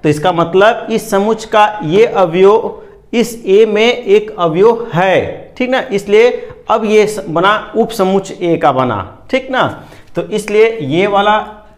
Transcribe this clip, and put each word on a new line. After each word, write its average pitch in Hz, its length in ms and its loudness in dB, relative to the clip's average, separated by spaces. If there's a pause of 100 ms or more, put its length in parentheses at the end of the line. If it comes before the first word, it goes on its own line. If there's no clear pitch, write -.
तो 160 60 0
इसका 156 240 0
मतलब 185 580 0
इस 220 200 -4
समुच्चय 214 380 -2
का 214 360 2
ये 190 220 2
अवयव 190 760 2 (320)
इस 220 320 -2
ए 202 200 6
में 214 180 0
एक 214 540 0
अवयव 185 560 2
है, 160 640 -2
ठीक 247 140 -2
ना, 254 120 0
इसलिए 202 480 2 (400)
अब 220 140 0
ये 214 220 4
स-, 202 200 -6
बना 185 500 -2
उपसमुच्चय 196 640 -2
ए 170 140 0
का 151 160 2
बना, 113 580 -4
ठीक 262 200 -4
ना। 240 160 0 (500)
तो - 80 -4
इसलिए 214 560 0
ये 156 280 -2
वाला 202 300 2 (400)